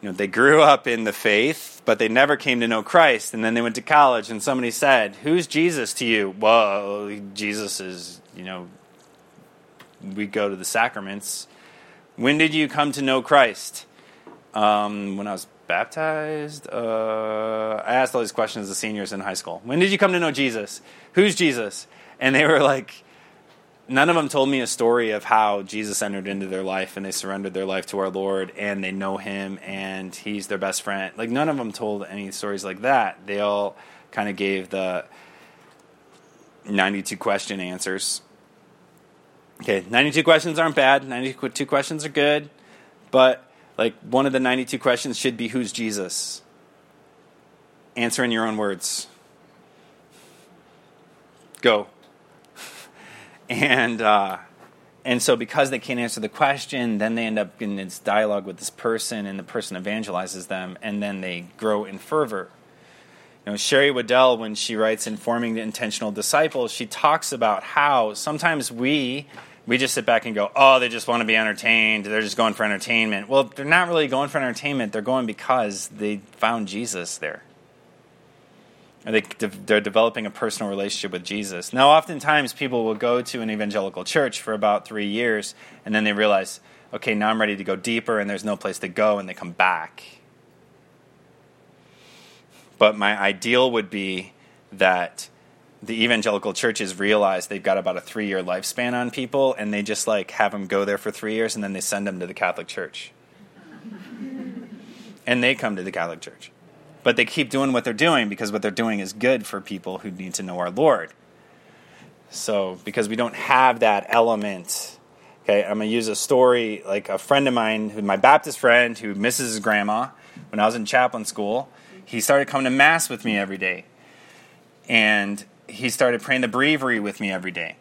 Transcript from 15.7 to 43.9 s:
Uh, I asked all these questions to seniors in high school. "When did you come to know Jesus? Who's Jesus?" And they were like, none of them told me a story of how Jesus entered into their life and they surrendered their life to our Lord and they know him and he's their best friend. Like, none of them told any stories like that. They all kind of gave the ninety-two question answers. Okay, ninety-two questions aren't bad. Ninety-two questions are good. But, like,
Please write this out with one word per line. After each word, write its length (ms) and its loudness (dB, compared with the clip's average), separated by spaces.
Uh, 1160 -4
I 80 0
asked 200 2
all 60 2
these 100 -2
questions 380 -4
to 60 -8
seniors 360 -6
in 100 -8
high 120 -6
school. 320 -8
"When 140 -2
did 120 4
you 60 0
come 160 4
to 80 2
know 100 0
Jesus? 520 -4
Who's 200 4
Jesus?" 520 -2
And 140 2
they 100 6
were 160 6
like, 320 2
none 220 4
of 80 4
them 140 0
told 180 2
me 120 0
a 60 -4
story 440 2
of 140 -4
how 380 4
Jesus 380 -6
entered 260 -6
into 200 -4
their 160 -4
life 340 -4
and 80 -8
they 60 -8
surrendered 420 -6
their 140 -4
life 200 -4
to 120 -6
our 100 0
Lord 480 -2
and 260 -4
they 100 -6
know 260 -4
him 440 -8
and 520 -10
he's 320 -8
their 100 -4
best 240 -4
friend. 380 -6
Like, 100 -6
none 220 -2
of 80 -2
them 120 -6
told 360 -6
any 240 -10
stories 340 -6
like 160 -8
that. 460 0
They 140 -4
all 360 0
kind 200 -4
of 60 -8
gave 340 -2
the 340 -4
ninety-two 540 -2
question 420 -4
answers. 640 -6
Okay, 300 -2
ninety-two 340 4
questions 340 4
aren't 180 2
bad. 300 6
Ninety-two 600 -6
questions 400 -2
are 20 -8
good. 400 2
But, 340 6
like, 240 0